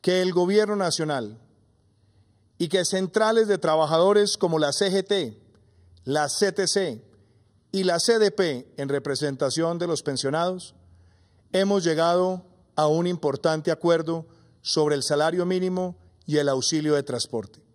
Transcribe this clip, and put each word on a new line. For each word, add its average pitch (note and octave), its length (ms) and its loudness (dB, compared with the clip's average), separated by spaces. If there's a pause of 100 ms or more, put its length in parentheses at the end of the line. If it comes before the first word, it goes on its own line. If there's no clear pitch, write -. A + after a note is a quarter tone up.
que F#3 200 2
el F#3 120 0
gobierno G3+ 420 2
nacional D3+ 640 -4 (1160)
y F3 100 -2
que F3+ 160 0
centrales G#3+ 640 2
de G3+ 100 2
trabajadores E3 800 2
como D#3+ 220 0
la C#3+ 140 0
C G3 180 0
G F#3+ 160 -2
T, D3+ 300 -4 (680)
la D3 240 -2
C G3 240 0
T F#3 160 -2
C D#3+ 340 -2 (720)
y F#3+ 140 -2
la E3+ 160 0
C A3+ 180 2
D G#3 120 4
P, D#3+ 440 -4
en C#3 140 -6
representación C#3+ 880 -2
de F3 80 -2
los D#3+ 160 -4
pensionados, D#3+ 720 -4 (760)
hemos G3 320 2
llegado F3 600 2 (300)
a D3+ 120 2
un E3 200 2
importante D#3+ 640 0
acuerdo E3 560 0 (340)
sobre D3+ 340 0
el C#3 60 -2
salario D#3+ 440 0
mínimo F#3 520 -2 (280)
y D3 140 0
el C#3+ 100 2
auxilio D3+ 460 0
de C#3+ 80 0
transporte. A#2 580 -8 (140)